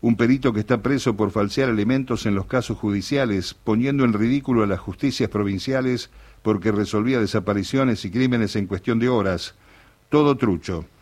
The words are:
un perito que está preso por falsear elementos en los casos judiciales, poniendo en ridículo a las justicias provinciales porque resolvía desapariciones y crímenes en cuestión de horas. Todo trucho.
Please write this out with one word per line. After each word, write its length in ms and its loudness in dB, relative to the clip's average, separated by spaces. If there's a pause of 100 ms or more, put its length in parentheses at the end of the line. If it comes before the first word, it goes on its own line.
un 160 2
perito 360 2
que 80 -2
está 220 0
preso 340 0
por 160 0
falsear 360 0
elementos 580 0
en 100 0
los 100 -2
casos 320 -2
judiciales, 760 -2
poniendo 500 0
en 80 4
ridículo 500 2
a 60 2
las 100 -2
justicias 500 -2
provinciales 800 -2 (320)
porque 280 0
resolvía 480 0
desapariciones 880 0
y 80 -8
crímenes 420 0
en 140 -2
cuestión 320 -2
de 80 2
horas. 480 0 (520)
Todo 280 4
trucho. 480 -2 (180)